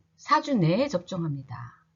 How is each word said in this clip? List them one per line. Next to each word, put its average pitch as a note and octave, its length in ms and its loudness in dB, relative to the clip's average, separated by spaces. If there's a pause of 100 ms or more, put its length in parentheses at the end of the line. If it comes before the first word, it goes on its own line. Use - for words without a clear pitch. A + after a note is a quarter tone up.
(160)
사 - 260 2
주 C#4+ 120 -2
내에 G#3 360 4
접종합니다. C#3+ 1080 -8